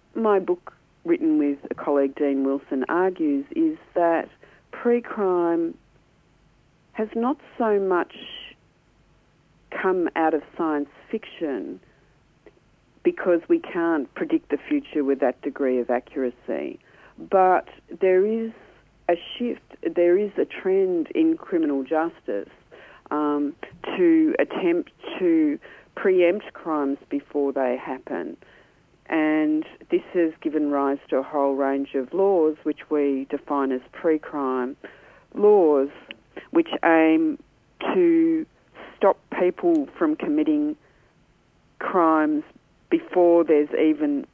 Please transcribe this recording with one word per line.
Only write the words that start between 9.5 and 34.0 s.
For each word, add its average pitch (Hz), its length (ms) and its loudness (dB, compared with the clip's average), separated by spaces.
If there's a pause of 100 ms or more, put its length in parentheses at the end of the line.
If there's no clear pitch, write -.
come 185 440 -2
out 160 180 0
of 147 100 -2 (140)
science 151 320 -4 (200)
fiction 151 720 -8 (1200)
because 175 440 2
we 170 120 2
can't 165 560 -4
predict - 340 -4
the 143 80 -2
future 147 460 -4
with 135 160 0
that 127 220 -2
degree 131 380 -2
of 120 100 -4
accuracy. 120 880 -6 (400)
But 185 520 2 (320)
there 185 240 4
is 226 260 -2 (560)
a 175 80 2 (220)
shift, 240 240 -6 (340)
there 175 220 6
is 208 200 -2
a 143 60 2
trend 185 720 0
in 160 220 2
criminal 147 460 -2
justice, 156 680 -4 (600)
um, 147 440 -2 (420)
to 165 400 4
attempt 170 540 -2 (280)
to 160 380 2 (380)
preempt 185 580 2
crimes 147 440 -4 (120)
before 143 440 -4
they 131 240 -2
happen. 120 580 -10 (720)
And 156 580 0 (240)
this 170 140 0 (100)
has 165 280 0
given 151 280 -2
rise 139 300 0 (100)
to 143 80 0
a 135 60 -2
whole 139 320 0
range 139 400 -2
of 131 180 -6
laws 175 500 2
which - 260 -6
we 143 400 0
define 139 420 -2
as 127 100 -4 (100)
pre-crime 139 840 -4 (580)